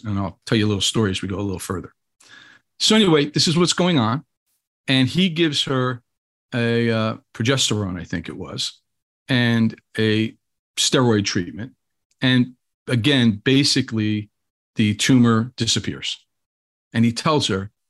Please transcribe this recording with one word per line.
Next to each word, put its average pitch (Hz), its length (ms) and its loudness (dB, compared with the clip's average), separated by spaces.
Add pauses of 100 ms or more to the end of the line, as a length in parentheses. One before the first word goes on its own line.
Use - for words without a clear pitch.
And 101 140 -4
I'll 98 260 -6
tell 117 140 0
you 107 80 2
a 107 60 0
little 98 100 -2
story 110 280 0
as 92 120 -6
we 98 60 -6
go 95 120 -6
a 101 80 -4
little 92 100 -6
further. - 360 -10 (840)
So - 160 2
anyway, 160 360 4
this - 180 0
is 156 80 0
what's 175 160 2
going 180 260 2
on. 113 280 0 (640)
And 131 200 2
he 185 220 0
gives 156 340 0
her 127 380 -2 (500)
a, 117 380 0
uh, 113 260 -2 (160)
progesterone, 110 640 0
I 87 60 -10
think 85 240 -8
it 78 80 -12
was, - 440 -10 (460)
and 117 480 2 (240)
a 110 380 0 (400)
steroid 120 480 2
treatment. 101 500 -6 (460)
And 127 340 2 (320)
again, 120 560 2
basically, 113 880 0 (460)
the 107 180 2
tumor 120 640 2
disappears. - 680 -6 (680)
And 113 120 2
he 117 80 2
tells 151 340 0
her, 98 260 -4 (180)